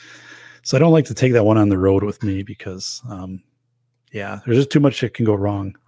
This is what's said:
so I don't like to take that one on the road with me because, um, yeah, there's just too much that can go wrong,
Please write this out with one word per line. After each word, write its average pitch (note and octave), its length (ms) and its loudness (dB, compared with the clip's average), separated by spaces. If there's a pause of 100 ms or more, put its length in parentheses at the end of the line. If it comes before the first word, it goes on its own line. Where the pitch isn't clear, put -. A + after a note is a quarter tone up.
(640)
so - 140 -2
I C3 40 4
don't E3 120 6
like D#3+ 140 4
to A2 80 -10
take C3 180 0
that A2+ 140 4
one A2 120 4
on G#2 120 4
the F#2+ 80 2
road F#2+ 260 2
with G#2 180 -8
me G2 200 -4
because, G2 680 -14
um, F#2 340 -14 (720)
yeah, G2+ 320 -10
there's A2+ 140 2
just C#3 120 2
too D3+ 100 2
much C#3 200 2
that A#2+ 140 -6
can A#2 100 -4
go G#2+ 100 2
wrong, G2 400 -4 (140)